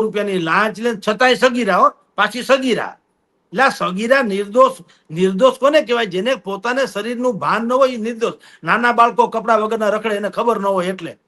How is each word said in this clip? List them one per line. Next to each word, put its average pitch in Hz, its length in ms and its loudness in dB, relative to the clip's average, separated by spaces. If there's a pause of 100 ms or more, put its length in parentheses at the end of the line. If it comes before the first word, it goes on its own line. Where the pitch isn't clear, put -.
રૂપિયાની 202 380 -2
લાંચ 185 400 0
લે, 233 120 -2 (180)
છતાંય 247 260 2
સગીરા 233 420 2
હો, 247 120 6 (260)
પાછી 214 280 -2
સગીરા. 240 520 0 (580)
એટલે 196 100 0
આ 269 60 4
સગીરા 226 540 0
નિર્દોષ, 202 520 0 (360)
નિર્દોષ 190 480 2
કોને 294 240 4
કહેવાય? 233 240 -2
જેને 190 280 -2
પોતાને 226 520 -4
શરીરનું 226 520 -4
ભાન 180 260 -2
ન 233 80 -2
હોય 262 200 2
એ 254 40 -8
નિર્દોષ. 220 380 -4 (300)
નાના 226 280 2
બાળકો 226 360 4
કપડા 220 280 0
વગરના 214 320 -2
રખડે 208 260 -2
એને 202 160 -4
ખબર 226 280 0
ન 196 60 -4
હોય 190 220 0
એટલે. 180 260 -8 (160)